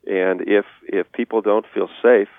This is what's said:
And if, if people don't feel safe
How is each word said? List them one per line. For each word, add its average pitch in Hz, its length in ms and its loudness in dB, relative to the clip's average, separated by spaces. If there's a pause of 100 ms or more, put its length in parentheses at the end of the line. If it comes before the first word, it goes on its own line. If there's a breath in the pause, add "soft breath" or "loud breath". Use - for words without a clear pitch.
And 92 360 -2
if, 101 220 0 (200)
if - 280 -6
people 113 300 -4
don't 104 320 0
feel 98 140 -4 (140)
safe 113 260 4 (100)